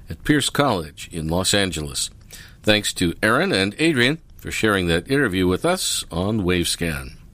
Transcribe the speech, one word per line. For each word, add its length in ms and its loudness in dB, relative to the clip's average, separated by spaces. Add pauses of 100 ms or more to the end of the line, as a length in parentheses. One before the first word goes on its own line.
at 160 -14
Pierce 240 2
College 640 -2
in 160 -6
Los 260 0
Angeles. 540 -2 (540)
Thanks 320 2
to 280 0
Aaron 300 2
and 260 0
Adrian 420 2 (160)
for 140 -12
sharing 380 2
that 200 0
interview 380 2
with 180 0
us 460 -2
on 320 -2
Wavescan. 720 -2 (180)